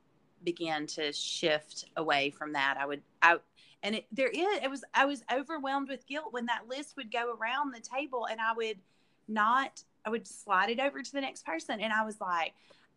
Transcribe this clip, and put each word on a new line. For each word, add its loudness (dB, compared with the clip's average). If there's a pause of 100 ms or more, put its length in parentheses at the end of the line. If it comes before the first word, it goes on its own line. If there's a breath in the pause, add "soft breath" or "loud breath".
(440)
began -2
to -4
shift -2 (100)
away 4
from -8
that. 2
I -2
would, -4 (200)
I, 10 (440 soft breath)
and -2
it, -8
there 2
is, 0
it 0
was, -10 (100)
I 6
was -2
overwhelmed -2
with -10
guilt -6
when -4
that -2
list -8
would -10
go 0
around -2
the -16
table, -6
and -4
I 2
would -2 (480)
not, 2 (220)
I -4
would -2
slide 2
it 0
over 0
to -12
the -2
next -6
person. -4
And 0
I 4
was -6
like, 0 (420 soft breath)